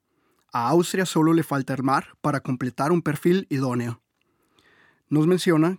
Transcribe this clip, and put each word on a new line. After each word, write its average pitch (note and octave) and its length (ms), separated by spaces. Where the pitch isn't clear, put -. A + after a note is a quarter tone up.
A A#2+ 160
Austria F3 380
solo D#3+ 260
le E3 100
falta C3+ 320
el B2+ 100
mar D#3 220
para C#3+ 200
completar C3 520
un E3+ 100
perfil F3 460
idóneo. B2 520
Nos D3+ 180
menciona F3 520